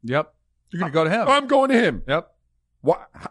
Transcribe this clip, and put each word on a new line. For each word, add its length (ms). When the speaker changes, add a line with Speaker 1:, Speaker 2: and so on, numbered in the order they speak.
Speaker 1:
Yep. 280
You're 100
gonna 120
go 120
to 60
him. 180
Speaker 2:
I'm 180
going 240
to 80
him. 300
Speaker 1:
Yep. 220
Speaker 2:
Why? 240